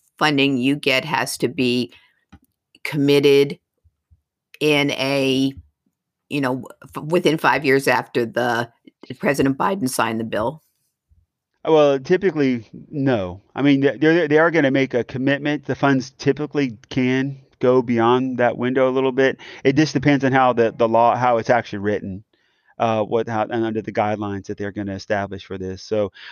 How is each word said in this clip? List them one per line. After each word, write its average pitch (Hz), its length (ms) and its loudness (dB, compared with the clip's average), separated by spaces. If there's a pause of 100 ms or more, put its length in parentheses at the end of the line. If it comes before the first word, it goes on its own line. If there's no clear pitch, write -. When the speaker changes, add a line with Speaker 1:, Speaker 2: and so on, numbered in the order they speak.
(180)
Speaker 1:
funding 139 400 2
you 135 200 0
get 131 260 0
has 120 360 -4
to 117 100 0
be 123 440 -2 (920)
committed 143 760 2 (1000)
in 147 320 0
a, 135 600 -2 (760)
you 143 120 -4
know, 127 240 -4 (300)
f-, 160 80 -10
within 160 340 2
five 139 260 2
years 135 240 2
after 123 380 0
the 120 440 -2 (500)
President 135 380 0
Biden 196 320 -2
signed 113 300 -4
the 117 60 -6
bill? 113 380 -6 (1000)
Speaker 2:
Well, 147 360 4
typically, 143 680 0 (220)
no. 113 540 -2 (100)
I - 80 -6
mean, 139 200 4
they, 131 160 2
they're, 160 300 2
they 147 120 4
are 165 120 4
gonna 147 200 2
make 135 220 0
a 120 100 0
commitment. 143 640 -4
The 131 100 -4
funds 135 360 0
typically 139 640 -2 (120)
can 131 520 -2 (180)
go 127 220 4
beyond 120 560 2
that 120 200 2
window 131 320 0
a - 20 0
little 135 200 0
bit. 131 280 0 (240)
It 139 120 2
just 151 180 2
depends 139 300 0
on 135 80 2
how 127 220 4
the, 113 240 2
the 120 100 2
law, 113 280 4
how 123 220 2
it's 113 120 -2
actually 117 300 0
written, 101 440 -6 (560)
uh, 110 240 0
what, 110 240 -2
how, 110 160 -2
and 113 220 -2
under 110 160 -4
the 101 120 -10
guidelines 104 520 -4
that 104 120 -10
they're 101 140 -8
gonna 98 220 -8
establish 98 520 -6
for 98 120 -10
this. 92 260 -10
So 104 300 -2 (180)